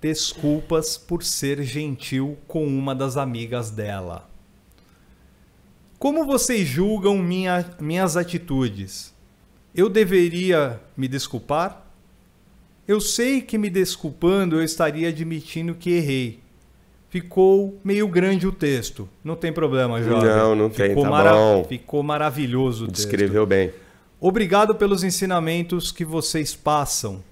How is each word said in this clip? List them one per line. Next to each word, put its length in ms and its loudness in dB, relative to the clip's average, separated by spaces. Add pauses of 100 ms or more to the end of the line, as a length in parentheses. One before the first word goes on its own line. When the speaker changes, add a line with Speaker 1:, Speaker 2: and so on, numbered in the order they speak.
Speaker 1:
desculpas 960 -2
por 260 -6
ser 400 -4
gentil 760 -6 (100)
com 180 -4
uma 280 -2
das 240 -4
amigas 520 -6
dela. 560 -8 (1700)
Como 260 0
vocês 420 0
julgam 520 0
minha, 460 0 (140)
minhas 380 0
atitudes? 960 -4 (600)
Eu 160 2
deveria 920 2 (160)
me 100 -4
desculpar? 800 -6 (1040)
Eu 120 2
sei 420 0
que 160 -4
me 100 -2
desculpando 880 0
eu 80 2
estaria 440 -2
admitindo 680 -6
que 160 -4
errei. 500 0 (680)
Ficou 760 2
meio 240 0
grande 380 2
o 60 0
texto. 540 -4 (160)
Não 140 -6
tem 160 -4
problema, 500 0
jovem. 280 2
Speaker 2:
Não, 240 6
não 160 2
tem, 200 0
Speaker 1:
Ficou 140 4
Speaker 2:
tá 60 2
Speaker 1:
mara-, 220 8
Speaker 2:
bom. 320 6
Speaker 1:
ficou 380 -6
maravilhoso 840 -2
o 40 -4
texto. 140 -4
Speaker 2:
Descreveu 420 2
bem. 260 2 (480)
Speaker 1:
Obrigado 560 2
pelos 300 0
ensinamentos 880 -2
que 120 -6
vocês 500 -4
passam. 760 -2